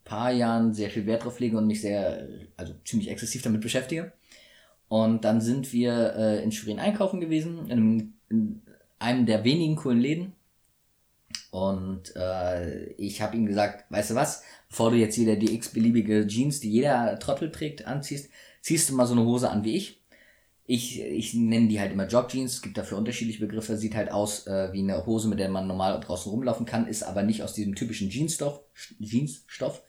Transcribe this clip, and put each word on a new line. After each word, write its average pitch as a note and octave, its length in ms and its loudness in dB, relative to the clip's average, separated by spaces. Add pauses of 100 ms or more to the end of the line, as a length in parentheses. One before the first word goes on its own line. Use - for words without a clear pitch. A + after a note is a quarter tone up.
paar A#2 280 -2
Jahren A2+ 420 4
sehr G#2 160 -2
viel G#2 160 -4
Wert A2 180 0
drauf A#2+ 160 -8
lege A#2 180 0
und G#2+ 100 4
mich G#2+ 140 2
sehr, G2 460 -2 (300)
also D#2+ 160 -10 (100)
ziemlich A2 280 -2
exzessiv A#2 320 -8
damit G#2+ 180 0
beschäftige. D3 500 -4 (760)
Und A2+ 360 2
dann A2 160 4
sind B2+ 320 0
wir, A#2+ 460 2
äh, G#2+ 260 2
in A2 80 0
Schwerin G#2+ 280 -6
einkaufen F#3+ 420 0
gewesen, D#3+ 460 -2
in - 40 -8
einem, A2 420 4 (160)
in A2 320 0 (360)
einem A#2+ 300 2
der G#2+ 160 4
wenigen D#3 320 4
coolen B2+ 240 2
Läden. D#3+ 340 0 (1200)
Und, F#2+ 640 -4
äh, F2+ 800 -4
ich G2+ 280 -8
hab G#2+ 140 -2
ihm A2+ 100 2
gesagt, G#2 460 0
„Weißt G#2 200 0
du A2+ 40 0
was, D3 260 0 (260)
bevor A2+ 240 2
du A#2+ 60 6
jetzt A2 220 4
wieder A2 160 6
die G#2+ 180 2
x-beliebige A2+ 760 4
Jeans, C3 320 0
die G#2+ 120 -4
jeder A#2+ 480 2
Trottel D#3 320 -2
trägt, - 340 -8
anziehst, C#3+ 440 -6 (320)
ziehst D#3+ 280 2
du C3+ 60 -2
mal B2+ 100 4
so A#2+ 80 2
eine A#2 120 6
Hose B2 260 2
an G#2+ 120 0
wie A2 120 0
ich.“ - 260 -6 (640)
Ich, B2 360 -2
ich D#2 320 -6
nenne A2+ 340 4
die G#2+ 120 0
halt G2 120 -2
immer F#2+ 160 -2
Jogjeans, B2 460 0
es - 80 -8
gibt G2 160 -10
dafür G2+ 220 -6
unterschiedliche A2+ 400 -4
Begriffe, G#2+ 380 -4
sieht G#2+ 180 -4
halt G2+ 160 -2
aus, G#2 360 -2
äh, F#2+ 260 -2
wie G2 60 -4
eine G2 280 -2
Hose, A2 200 0
mit G2 120 0
der F#2+ 100 -2
man F#2+ 180 -2
normal F#2+ 320 0
draußen F2+ 320 -8
rumlaufen A#2+ 360 -2
kann, A#2 200 0
ist A2 160 -6
aber G2+ 200 -2
nicht G#2+ 200 2
aus - 100 -8
diesem G#2 220 -2
typischen G#2+ 340 -4
Jeansstoff, C#3+ 520 -4 (380)
Jeansstoff. - 880 -4